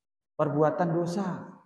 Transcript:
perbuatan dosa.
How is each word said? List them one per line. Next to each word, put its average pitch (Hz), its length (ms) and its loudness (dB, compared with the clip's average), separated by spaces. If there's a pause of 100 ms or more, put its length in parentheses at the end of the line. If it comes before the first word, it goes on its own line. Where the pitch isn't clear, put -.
(400)
perbuatan 151 560 2
dosa. 175 480 -2 (220)